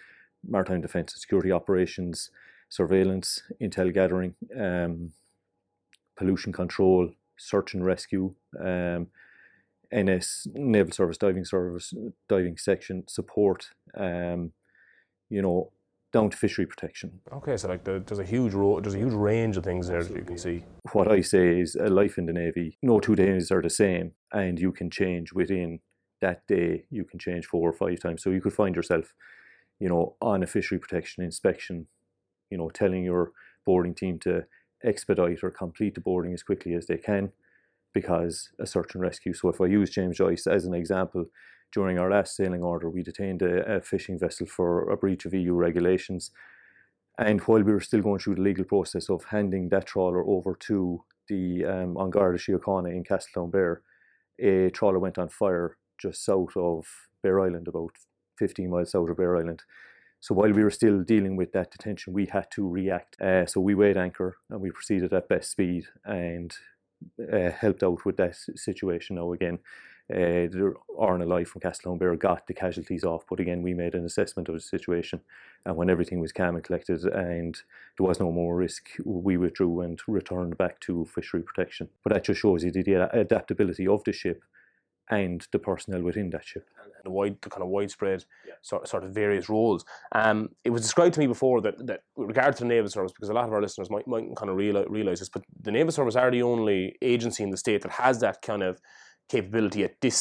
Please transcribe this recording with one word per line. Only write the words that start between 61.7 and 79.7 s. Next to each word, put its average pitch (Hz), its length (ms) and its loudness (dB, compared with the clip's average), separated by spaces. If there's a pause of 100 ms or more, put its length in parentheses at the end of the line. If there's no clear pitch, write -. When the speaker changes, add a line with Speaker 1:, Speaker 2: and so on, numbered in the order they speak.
Speaker 1:
detention, - 420 -10
we 98 140 -2
had 98 240 -4
to 98 180 -4
react. 92 500 -4
Uh, 92 280 4
so 95 160 -2
we 101 120 2
weighed 101 220 6
anchor 92 400 -2 (140)
and 110 100 -8
we 95 100 -6
proceeded 92 440 0
at 90 160 0
best 87 200 0
speed 87 360 -2 (180)
and, 87 500 -6 (800)
uh, 90 180 2
helped 101 320 0
out 90 220 0
with 95 140 -2
that 87 140 2
s-, - 240 -16
situation. 92 600 -4
Now 87 160 -4
again, 87 280 -4 (520)
uh, 87 380 2
the 95 240 0 (240)
R 98 160 2
N 90 80 -2
L 85 100 0
I 87 120 2
from - 180 -14
Castletownbere 87 560 -2
got 90 280 0
the 92 60 -8
casualties 87 520 -6
off, 82 260 -2
but 90 80 -6
again, 87 240 -2
we 90 100 -2
made 87 220 -2
an 87 100 -2
assessment 87 440 -4
of 82 60 -4
the 80 60 -6
situation, 85 600 -4 (440)
and 92 120 -4
when 87 120 2
everything 87 320 2
was 80 120 -4
calm 87 240 0
and 85 80 -8
collected 87 400 -4
and 85 500 -2 (420)
there 95 100 2
was 90 120 4
no 87 140 2
more 87 240 0
risk, - 340 -4 (140)
we 92 320 0
withdrew 87 440 2